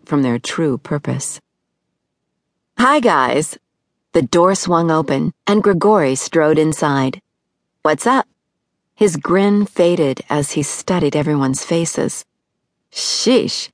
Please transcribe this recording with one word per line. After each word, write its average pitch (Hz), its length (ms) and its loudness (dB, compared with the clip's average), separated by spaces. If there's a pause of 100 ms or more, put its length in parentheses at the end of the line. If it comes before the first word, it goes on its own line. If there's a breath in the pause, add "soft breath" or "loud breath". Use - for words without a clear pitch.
from 143 200 -2
their 120 160 -2
true 143 380 -4
purpose. 135 600 -8 (1400)
"Hi, 269 220 4
guys," 147 580 2 (600)
the 165 60 4
door 180 320 2
swung 170 340 0
open, 156 420 0 (140)
and 202 160 2
Grigori 185 540 2
strode 156 420 0
inside. 147 640 0 (640)
"What's 156 240 0
up?" 254 180 2 (680)
His 196 200 2
grin 196 520 2
faded 170 600 0
as 147 260 -4
he 147 100 -2
studied 151 520 -2
everyone's 143 480 -2
faces. - 600 -4 (680)
Sheesh. - 840 -2